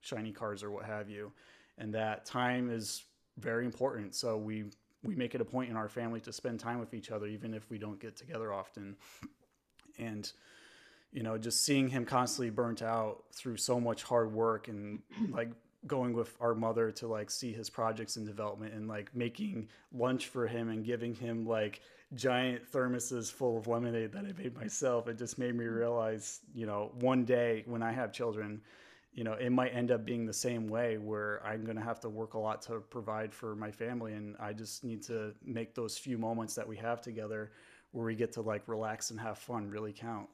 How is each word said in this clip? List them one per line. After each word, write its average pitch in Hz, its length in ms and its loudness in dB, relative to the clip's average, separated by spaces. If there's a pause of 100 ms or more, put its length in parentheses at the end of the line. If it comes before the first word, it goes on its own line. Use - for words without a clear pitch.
shiny 110 320 -4
cars 104 300 -4
or 104 80 -6
what 101 160 -6
have 107 240 -4
you. 104 200 -8 (460)
And 110 160 -6
that 110 320 0
time 123 460 2
is 113 340 -4 (320)
very 120 300 0
important. 120 480 0
So 113 240 2
we, 107 260 -2 (400)
we 120 100 0
make 123 200 0
it 120 80 2
a - 20 4
point 127 240 0
in 113 80 -2
our 107 140 0
family 117 300 -2
to 113 120 -10
spend 117 260 -4
time 120 220 -2
with 113 140 -8
each 107 160 -8
other, 104 160 -2
even 107 260 -6
if 107 160 -8
we 113 80 -6
don't 104 240 -8
get 110 160 -10
together 113 340 -6
often. 98 460 -6 (1000)
And, 110 320 -6 (840)
you 117 100 -4
know, 110 140 0
just 113 280 2
seeing 135 240 6
him 123 160 2
constantly 123 460 4
burnt 117 320 2
out 113 500 0
through 117 260 -6
so 123 200 4
much 117 240 2
hard 113 300 6
work 110 360 4
and, 104 320 -6 (300)
like, 117 200 0 (360)
going 127 280 2
with 113 260 0
our 117 140 6
mother 113 380 4
to, 117 160 -6
like, 107 220 -2
see 120 220 -2
his 110 160 -6
projects 113 480 0
in 110 80 -4
development 107 500 -4
and, 107 140 -6
like, 104 260 -6
making 120 540 -2 (240)
lunch 127 360 2
for 123 180 0
him 117 240 0
and 110 140 -2
giving 120 300 0
him, 117 320 -2
like, 107 340 2 (340)
giant 123 560 4
thermoses 123 600 0
full 120 260 2
of 107 80 -2
lemonade 117 460 2
that 101 120 -4
I - 160 -4
made 123 140 -4
myself. 120 540 2
It 113 100 -4
just 117 200 -4
made 123 160 2
me 117 100 0
realize, 113 760 2 (140)
you 113 120 -2
know, 104 340 0
one 127 240 6
day 117 420 6
when 117 160 0
I 113 100 2
have 120 200 0
children, 107 480 -2 (520)
you 120 120 -4
know, 110 100 2
it 123 160 2
might 127 240 6
end 120 160 2
up 113 160 4
being 117 180 0
the 110 80 -2
same 117 360 0
way 113 300 2
where 104 480 -2
I'm 110 180 -2
gonna 110 180 -4
have 117 180 -2
to 117 80 -4
work 110 260 -4
a 110 40 -2
lot 107 240 0
to 113 180 -4
provide 107 540 -4
for 110 200 -6
my 107 160 -4
family. 113 440 -4
And 104 260 -8
I 104 140 -4
just 110 300 -8
need 113 200 -4
to 107 300 -4 (100)
make 117 300 -4
those 113 240 -2
few 127 180 -2
moments 113 380 0
that 110 120 -2
we 110 120 -8
have 117 240 0
together 107 500 -4 (380)
where 117 160 -2
we 113 80 2
get 113 180 2
to, 117 80 -4
like, 107 280 0
relax 110 420 -2
and 110 100 -6
have 110 160 -2
fun 107 320 -4
really 107 240 -4
count, 110 420 -6